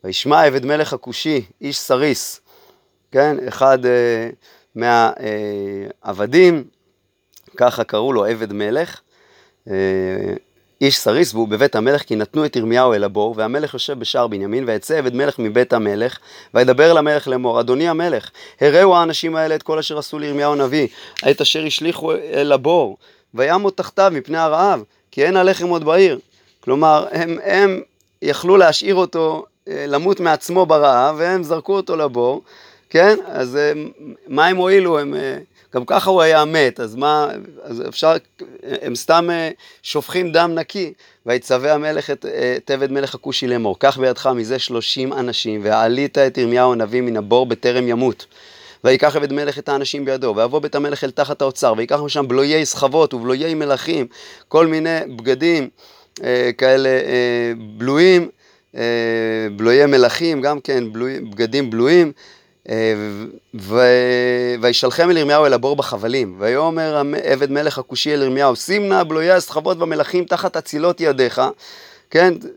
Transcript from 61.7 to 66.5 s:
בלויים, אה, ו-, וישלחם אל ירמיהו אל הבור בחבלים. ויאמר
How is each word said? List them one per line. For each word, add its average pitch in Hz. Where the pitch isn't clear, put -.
בלויים, 143
אה, 110
ו-, 123
וישלחם 123
אל 175
ירמיהו 147
אל 135
הבור 131
בחבלים. 117
ויאמר 151